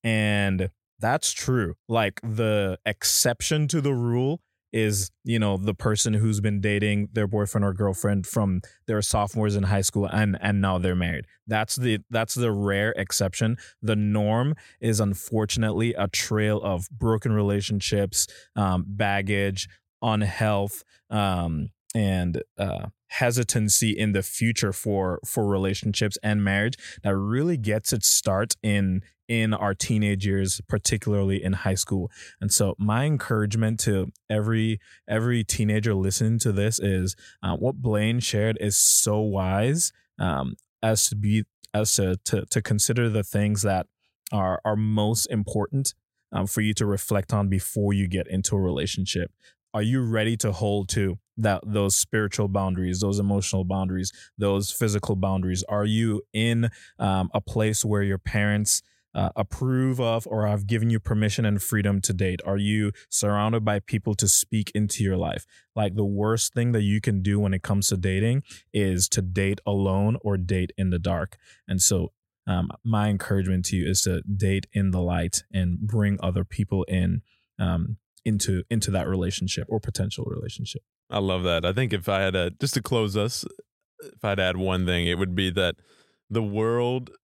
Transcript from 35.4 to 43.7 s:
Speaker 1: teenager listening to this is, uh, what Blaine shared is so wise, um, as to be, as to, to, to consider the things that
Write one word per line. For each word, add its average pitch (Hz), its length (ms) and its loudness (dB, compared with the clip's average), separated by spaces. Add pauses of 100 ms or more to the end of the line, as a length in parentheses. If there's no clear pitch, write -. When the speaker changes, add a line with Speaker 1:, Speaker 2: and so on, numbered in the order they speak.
Speaker 1:
teenager 107 500 0
listening 110 460 0
to 110 120 0
this 101 260 0
is, 95 380 0 (260)
uh, 90 140 -2
what 123 200 -2
Blaine 113 440 0
shared 110 400 0
is 101 160 0
so - 440 4
wise, 104 720 0 (260)
um, 67 380 -2 (260)
as 110 260 2
to 107 80 -2
be, 104 280 2 (280)
as 107 220 0
to, 92 300 2
to, - 220 0
to - 140 0
consider 117 480 0
the 107 160 0
things 104 380 0
that 92 240 0 (460)